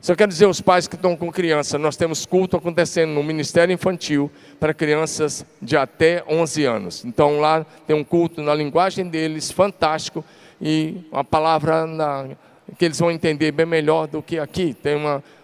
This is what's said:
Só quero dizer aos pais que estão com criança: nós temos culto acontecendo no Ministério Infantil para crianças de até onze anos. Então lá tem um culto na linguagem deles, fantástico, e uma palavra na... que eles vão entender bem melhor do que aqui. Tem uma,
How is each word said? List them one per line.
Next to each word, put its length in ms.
Só 140
quero 140
dizer 160
aos 140
pais 260
que 100
estão 200
com 160
criança: 460
nós 180
temos 300
culto 320
acontecendo 540
no 120
Ministério 480
Infantil 580
para 140
crianças 720
de 160
até 500
onze 380
anos. 400
Então 340
lá 260
tem 80
um 80
culto 380
na 120
linguagem 540
deles, 420
fantástico, 760
e 480
uma 140
palavra 640
na... 400
que 60
eles 160
vão 100
entender 440
bem 120
melhor 420
do 140
que 160
aqui. 360
Tem 220
uma, 280